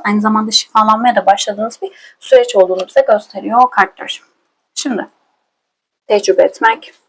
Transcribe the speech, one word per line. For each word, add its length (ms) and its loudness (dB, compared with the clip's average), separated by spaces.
Aynı 160 0
zamanda 300 0
şifalanmaya 680 0
da 100 0
başladığınız 560 -2
bir 380 -16
süreç 360 2
olduğunu 320 2
bize 120 0
gösteriyor 720 0
kartlar. 520 -6
Şimdi 320 -6
tecrübe 360 0
etmek, 520 -2